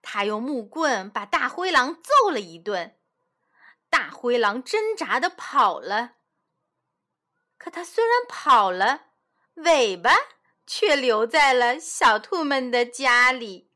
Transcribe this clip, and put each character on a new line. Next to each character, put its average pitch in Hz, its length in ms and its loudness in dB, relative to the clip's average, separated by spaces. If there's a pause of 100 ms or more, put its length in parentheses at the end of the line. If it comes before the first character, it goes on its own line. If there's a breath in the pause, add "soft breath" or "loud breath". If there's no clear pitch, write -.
她 202 240 -6
用 214 160 -4
木 254 240 -6
棍 220 440 -2
把 202 160 -8
大 - 220 -2
灰 359 240 -4
狼 277 300 0
揍 523 300 4
了 233 100 -4
一 170 180 -16
顿。 185 400 -8 (880 soft breath)
大 233 200 0
灰 240 300 -2
狼 226 240 -2
挣 427 340 -4
扎 226 220 -4
地 349 100 -2
跑 220 500 0
了， 214 360 -6 (1400)
可 - 100 -16
它 349 140 -12
虽 453 200 -2
然 480 240 0
跑 214 440 4
了， 208 400 -2 (420)
尾 294 420 2
巴 226 200 2 (500)
却 359 300 0
留 233 320 0
在 285 260 4
了 247 260 2
小 226 380 0
兔 330 260 -4
们 269 280 -2
的 240 160 2
家 247 440 2
里。 226 440 -10